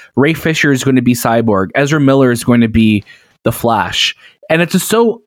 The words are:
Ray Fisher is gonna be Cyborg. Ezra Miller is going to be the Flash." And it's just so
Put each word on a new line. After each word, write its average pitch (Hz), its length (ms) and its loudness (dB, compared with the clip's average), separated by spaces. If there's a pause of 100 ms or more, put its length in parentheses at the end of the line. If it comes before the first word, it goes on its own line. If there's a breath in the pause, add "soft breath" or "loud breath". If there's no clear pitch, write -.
(160 loud breath)
Ray 143 180 2
Fisher 156 380 -2
is 131 120 0
gonna 131 200 0
be 120 100 2
Cyborg. 113 600 0
Ezra 143 240 0
Miller 135 320 2
is 120 120 -4
going 120 180 2
to 117 60 2
be 110 360 2 (400 soft breath)
the 113 80 0
Flash." 107 640 -2 (340 soft breath)
And 160 120 0
it's 165 100 -4
just 185 180 -2
so 226 380 0